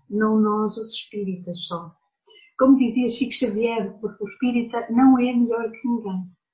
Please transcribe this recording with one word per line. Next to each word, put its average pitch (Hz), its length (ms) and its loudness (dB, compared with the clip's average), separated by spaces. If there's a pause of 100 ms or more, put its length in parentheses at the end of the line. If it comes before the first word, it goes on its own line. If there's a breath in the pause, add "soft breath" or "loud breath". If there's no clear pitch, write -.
não 220 300 0
nós 214 380 0
os 220 120 -10
espíritas 185 800 -10
só. 170 280 -12 (600 soft breath)
Como 262 200 8
dizia 247 300 2
Chico 233 260 -2
Xavier, 220 640 -2
porque - 240 -10
o 196 40 -6
espírita 247 640 -4
não 262 280 6
é 247 140 0
melhor 226 380 0
que - 160 -10
ninguém. 202 360 -4 (300)